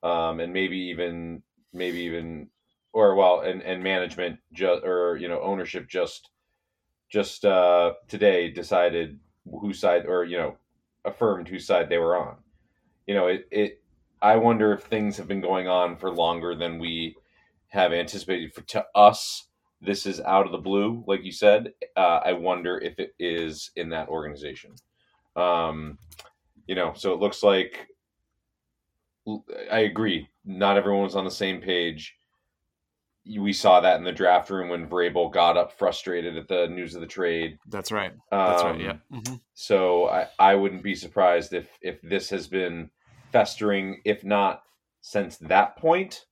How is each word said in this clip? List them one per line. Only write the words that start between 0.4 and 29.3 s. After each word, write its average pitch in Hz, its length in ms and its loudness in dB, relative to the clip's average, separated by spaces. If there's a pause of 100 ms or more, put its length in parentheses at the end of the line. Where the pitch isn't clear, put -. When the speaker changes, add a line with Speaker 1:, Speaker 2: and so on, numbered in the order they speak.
Speaker 1:
and 87 120 -6
maybe 92 260 -2
even, 85 640 -8 (300)
maybe 90 280 -6
even, 82 480 -8 (440)
or 107 240 6
well, 90 240 6
and, 92 220 -4
and 92 200 -6
management 90 560 -4 (140)
ju-, 90 300 0
or, 90 360 0
you 87 100 -8
know, 85 140 -4
ownership 92 460 -6
just, - 420 -6 (800)
just, - 340 -4
uh, 87 480 6 (160)
today 95 420 2
decided 85 680 -2 (420)
whose 101 180 -6
side, 87 280 2
or, 90 180 0
you 87 140 -6
know, 80 180 -4 (480)
affirmed 90 440 -2
whose 92 180 -10
side 87 240 2
they 85 80 2
were 85 180 2
on. - 200 -6 (720)
You 101 80 -2
know, 92 120 4
it, 92 240 -2
it, 104 320 -4 (400)
I 107 140 6
wonder 113 360 4
if 98 120 -4
things 104 320 -4
have 92 120 -12
been 98 120 -4
going 90 280 -2
on 90 280 0
for 92 140 -6
longer 85 440 -2
than 82 240 -6
we 82 380 -8 (520)
have 90 240 0
anticipated. 85 640 -6
For, - 80 -18
to - 320 -6
us, - 520 6 (340)
this 98 260 -4
is 90 140 -6
out 98 260 4
of 85 60 -10
the 90 60 -6
blue, 101 480 -2
like 98 160 -2
you 92 80 -12
said. 104 440 4 (220)
Uh, 87 280 4
I 90 80 2
wonder 90 460 -2
if - 200 -8
it - 200 -8
is 82 580 -4
in 82 140 -8
that 80 180 -6
organization. 76 680 -10 (640)
Um, 80 640 -2 (680)
you 95 80 -4
know, 87 220 -2
so 98 160 -2
it 85 80 -2
looks 101 220 -2
like, 98 460 4 (1800)